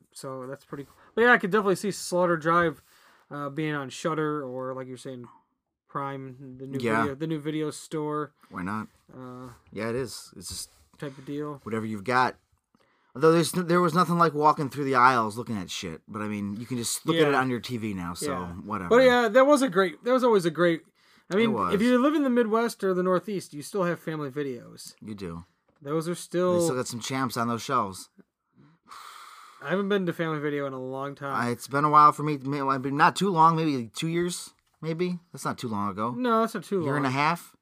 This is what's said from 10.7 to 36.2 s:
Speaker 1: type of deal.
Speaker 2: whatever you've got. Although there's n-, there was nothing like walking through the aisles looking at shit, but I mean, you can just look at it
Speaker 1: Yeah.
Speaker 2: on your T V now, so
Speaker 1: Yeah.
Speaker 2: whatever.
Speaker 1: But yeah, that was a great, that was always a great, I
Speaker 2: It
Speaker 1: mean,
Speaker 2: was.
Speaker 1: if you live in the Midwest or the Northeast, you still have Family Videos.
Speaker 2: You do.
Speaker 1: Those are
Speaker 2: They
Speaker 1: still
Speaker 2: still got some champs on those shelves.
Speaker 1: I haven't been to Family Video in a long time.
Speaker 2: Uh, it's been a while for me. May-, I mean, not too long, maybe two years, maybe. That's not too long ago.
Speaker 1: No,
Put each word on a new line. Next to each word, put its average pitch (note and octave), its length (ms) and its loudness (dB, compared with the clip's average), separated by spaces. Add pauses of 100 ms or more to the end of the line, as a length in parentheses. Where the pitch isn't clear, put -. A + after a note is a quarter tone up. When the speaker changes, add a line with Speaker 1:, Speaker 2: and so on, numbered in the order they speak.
Speaker 1:
type C#3 200 -12
of C3+ 80 -20
deal. D3 380 -8
Speaker 2:
whatever A2 220 -4
you've G#2+ 200 -8
got. B2 320 2 (760)
Although D#3+ 200 6
there's E3 240 2
n-, F3+ 100 -2
there F3 140 4
was E3 120 2
nothing F3 240 2
like E3 160 4
walking D3 360 4
through C#3 160 -6
the C3+ 100 0
aisles B2 420 6
looking A2+ 200 -6
at F2+ 120 -8
shit, D#2+ 380 -10
but G#2 140 -8
I G#2+ 80 -6
mean, G#2 260 -6
you A#2 100 -10
can B2+ 120 -6
just - 280 -6
look E3 120 0
at D#3 100 4
it C#3+ 40 2
Speaker 1:
Yeah. C3+ 100 2
Speaker 2:
on C3 80 0
your A#2+ 100 -2
T B2+ 160 -8
V G#2+ 180 -4
now, F2 200 -6
so F#2 180 -6
Speaker 1:
Yeah. F2+ 160 -6 (160)
Speaker 2:
whatever. G#2 240 -6
Speaker 1:
But A#3+ 160 8
yeah, B3 240 6
that B3+ 180 6
was C#4+ 160 6
a C4+ 60 2
great, F3+ 380 0
that A#3+ 80 2
was B3 100 4
always G#3 220 4
a E3+ 40 2
great, E3 340 2 (460)
I E3+ 40 -6
Speaker 2:
It F#3+ 40 2
Speaker 1:
mean, A3+ 140 4
Speaker 2:
was. G2+ 220 0
Speaker 1:
if G3+ 80 2
you B3 160 6
live D4 180 4
in D4 80 2
the C4+ 60 2
Midwest A3+ 560 0
or F#3+ 80 2
the F3+ 100 0
Northeast, F3+ 500 -2
you D3 100 -12
still G3+ 200 -4
have F3 160 -2
Family D3+ 320 -8
Videos. A#2+ 720 -10
Speaker 2:
You G#2+ 120 -12
do. F2 300 -10 (380)
Speaker 1:
Those D#3 260 -4
are F3 40 -4
Speaker 2:
They E3+ 40 -4
Speaker 1:
still F3 460 0
Speaker 2:
still D#3+ 160 0
got B2 100 -2
some A#2 140 -8
champs C3 340 -4
on A#2 140 -2
those A#2 120 -4
shelves. G#2+ 480 -2 (1500)
Speaker 1:
I C3+ 100 -8
haven't G3 180 0
been G3 160 2
to E3 80 -2
Family D#3+ 260 -4
Video D3 260 -2
in C3+ 60 -6
a C3 100 -10
long C3+ 340 -8
time. C3+ 320 -4
Speaker 2:
Uh, A#2+ 40 -2
it's - 160 -8
been C#3+ 160 0
a D3+ 60 4
while D3+ 240 10
for D3 100 -6
me. D3+ 140 -2
May-, C#3 240 -4
I C3+ 160 0
mean, C3+ 180 -4
not D#3+ 220 6
too G3 120 0
long, E3 280 6
maybe C3+ 360 -2
two - 140 -6
years, F3 440 -4 (300)
maybe. E3+ 380 -4 (140)
That's C#3 120 -14
not C#3 120 -4
too C3 100 -8
long G2+ 240 -2
ago. A2 200 -4
Speaker 1:
No, A#3 280 0